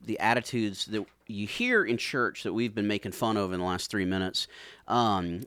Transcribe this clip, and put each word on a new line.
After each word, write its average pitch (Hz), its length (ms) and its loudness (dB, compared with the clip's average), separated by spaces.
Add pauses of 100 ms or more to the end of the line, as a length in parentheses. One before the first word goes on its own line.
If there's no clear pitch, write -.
the 110 140 -4
attitudes 113 640 0
that 104 200 -4 (220)
you 104 180 -4
hear 233 380 2
in 113 140 2
church - 460 -2
that 92 100 -2
we've 113 200 0
been 104 140 2
making 104 240 0
fun 113 240 0
of 98 160 0
in 90 80 -2
the 90 60 0
last 92 260 -2
three 95 140 2
minutes, 92 420 0 (400)
um, 98 600 2